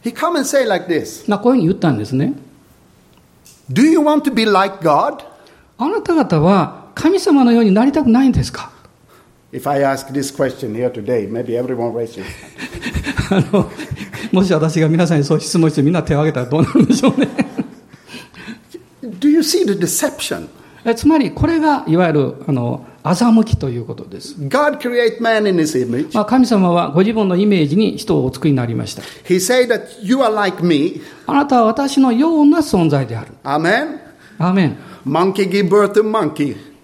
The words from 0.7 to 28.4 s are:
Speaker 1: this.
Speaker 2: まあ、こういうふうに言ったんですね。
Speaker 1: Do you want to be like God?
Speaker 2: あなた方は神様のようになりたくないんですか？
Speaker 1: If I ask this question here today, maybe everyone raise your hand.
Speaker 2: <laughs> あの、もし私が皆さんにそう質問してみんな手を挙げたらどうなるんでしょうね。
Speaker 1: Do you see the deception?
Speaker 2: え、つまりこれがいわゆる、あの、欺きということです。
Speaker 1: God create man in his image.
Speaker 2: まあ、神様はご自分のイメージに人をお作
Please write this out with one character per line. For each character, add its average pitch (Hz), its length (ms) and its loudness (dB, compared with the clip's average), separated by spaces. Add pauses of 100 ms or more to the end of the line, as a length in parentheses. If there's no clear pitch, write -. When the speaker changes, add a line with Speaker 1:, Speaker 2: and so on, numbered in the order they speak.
Speaker 1:
this. - 420 -4
Speaker 2:
ま 208 100 0
あ、 - 20 -6
こ 240 100 2
う 269 60 4
い - 20 2
う - 40 2
ふ - 20 0
う - 20 2
に - 0 -
言 190 100 0
っ - 40 -10
た 165 100 2
ん 117 80 -2
で 104 60 -6
す 104 80 -8
ね。 160 220 -2 (1300)
Speaker 1:
Do 139 140 2
you 320 160 6
want 302 240 2
to 285 100 -2
be 226 120 2
like 196 420 2
God? 185 380 2 (520)
Speaker 2:
あ 262 120 -2
な 427 120 -2
た 392 140 -2
方 175 260 2
は 175 540 0
神 359 240 2
様 285 260 4
の 233 60 4
よ 233 120 4
う - 20 4
に 202 80 4
な 214 120 4
り 285 60 4
た 311 140 0
く 247 40 4
な 240 140 4
い 269 60 4
ん 233 40 2
で 147 120 0
す - 80 -8
か？ - 180 -14 (840)
Speaker 1:
If 131 160 -6
I 139 140 0
ask 135 300 -2
this 139 200 -4
question 123 440 -4
here 123 160 -2
today, 110 360 -4
maybe 117 300 -6
everyone 120 340 -4
raise 117 240 -8
your 95 80 -12 (1040)
hand. 190 120 2
Speaker 2:
<laughs> - 80 -4
あ 208 60 0
の、 - 120 0 (600)
も 190 140 2
し 190 100 0
私 156 260 0
が 156 80 2
皆 165 200 2
さ 165 80 2
ん - 20 2
に 143 60 2
そ 156 100 0
う 151 60 0
質 - 180 -2
問 160 140 4
し - 20 -8
て 147 80 0
み 143 80 2
ん - 20 0
な 175 120 -2
手 156 100 -2
を 143 60 2
挙 156 120 0
げ - 0 -
た 123 120 -4
ら - 20 -8
ど 147 120 -2
う 160 40 2
な - 100 -2
る - 100 2
ん - 20 6
で - 100 2
し - 100 -2
ょ 269 80 4
う - 60 -4
ね。 247 100 0 (1700)
Speaker 1:
Do 240 260 -2
you 311 120 6
see 370 260 0
the 202 60 2
deception? 175 720 -4 (380)
Speaker 2:
え、 233 100 0
つ 233 140 0
ま 320 100 4
り 214 140 0
こ - 140 -2
れ 330 120 0
が 302 300 0
い 160 80 2
わ 180 120 4
ゆ 156 40 0
る、 143 220 0 (120)
あ 147 60 -2
の、 123 320 -4 (180)
欺 220 420 4
き - 120 0
と 139 140 -4
い 120 80 -6
う 113 80 -10
こ 117 80 -10
と - 100 -16
で - 160 -16
す。 285 180 -16
Speaker 1:
God 285 400 0
create 240 400 -2
man 220 300 0
in 185 80 0
his 156 220 0
image. 123 340 -4
Speaker 2:
ま 214 100 0
あ、 - 40 0
神 254 200 4
様 190 260 2
は 170 180 0
ご 160 100 2
自 214 140 2
分 214 120 0
の 180 100 0
イ 202 100 2
メ 196 160 2
ー 147 40 2
ジ 143 100 0
に 208 200 0
人 170 220 -2
を 127 80 0
お 127 60 -4
作 - 160 -2